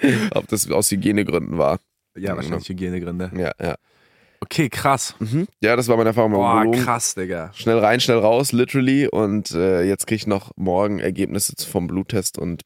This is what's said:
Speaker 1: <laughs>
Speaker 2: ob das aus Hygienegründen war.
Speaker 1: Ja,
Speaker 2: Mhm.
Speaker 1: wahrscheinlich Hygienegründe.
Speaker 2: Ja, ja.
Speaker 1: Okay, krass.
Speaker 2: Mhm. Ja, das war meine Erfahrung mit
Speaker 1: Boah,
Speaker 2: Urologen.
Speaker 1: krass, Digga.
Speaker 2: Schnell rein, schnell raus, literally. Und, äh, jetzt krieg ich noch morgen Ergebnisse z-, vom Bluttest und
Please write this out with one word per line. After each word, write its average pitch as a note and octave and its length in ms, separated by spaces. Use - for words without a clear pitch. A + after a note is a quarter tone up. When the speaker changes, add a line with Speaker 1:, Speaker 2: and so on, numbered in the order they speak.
Speaker 1:
<laughs> G3 240
Speaker 2:
ob - 140
das - 220
aus D#2+ 200
Hygienegründen G2 680
war. D2+ 200
Speaker 1:
Ja, F#2+ 160
Speaker 2:
Mhm. F2 60
Speaker 1:
wahrscheinlich D#2 300
Hygienegründe. F2+ 680
Speaker 2:
Ja, F2 240
ja. E2+ 140
Speaker 1:
Okay, - 280
krass. - 520
Speaker 2:
Mhm. B2+ 260
Ja, A2 160
das A#2+ 120
war A#2+ 80
meine A2+ 140
Erfahrung A2 220
mit G2+ 80
Speaker 1:
Boah, A#2 160
Speaker 2:
Urologen. A2+ 260
Speaker 1:
krass, A#2+ 320
Digga. F2+ 400
Speaker 2:
Schnell A2+ 240
rein, A2 220
schnell A#2 180
raus, A#2 340
literally. C3 540
Und, G#2 460
äh, F2+ 300
jetzt G2 260
krieg A2+ 80
ich G#2+ 100
noch G2+ 300
morgen F#2+ 420
Ergebnisse F#2+ 560
z-, - 140
vom F2 180
Bluttest F#2 520
und E2 280